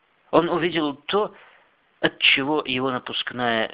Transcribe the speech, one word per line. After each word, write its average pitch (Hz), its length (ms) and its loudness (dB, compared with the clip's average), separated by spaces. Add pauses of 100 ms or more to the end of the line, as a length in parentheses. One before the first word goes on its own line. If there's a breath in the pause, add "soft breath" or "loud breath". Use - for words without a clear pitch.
(300)
он 165 180 4
увидел 160 460 -2
то, 196 400 -4 (640 loud breath)
от - 180 0
чего 143 480 2
его 131 240 0
напускная 117 840 -2